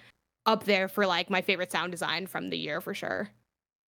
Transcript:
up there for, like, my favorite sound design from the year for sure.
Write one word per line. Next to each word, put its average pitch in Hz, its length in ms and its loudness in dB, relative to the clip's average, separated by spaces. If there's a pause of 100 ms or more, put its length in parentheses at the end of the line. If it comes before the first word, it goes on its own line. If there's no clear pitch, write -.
(460)
up 220 180 4
there 190 240 4
for, 202 180 2
like, 175 240 2
my 185 120 2
favorite 185 320 0
sound 175 180 0
design 170 340 -2
from 185 240 -6
the 175 80 -2
year 160 220 -4
for - 140 -6
sure. - 360 -4 (680)